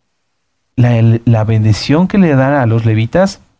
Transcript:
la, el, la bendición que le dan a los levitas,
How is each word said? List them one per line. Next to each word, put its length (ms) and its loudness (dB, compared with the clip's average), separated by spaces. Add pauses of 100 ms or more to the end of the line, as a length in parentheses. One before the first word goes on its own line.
(760)
la, 220 0
el, 260 2
la 220 0
bendición 640 0
que 80 -2
le 180 2
dan 180 0
a 120 0
los 180 0
levitas, 560 -2 (200)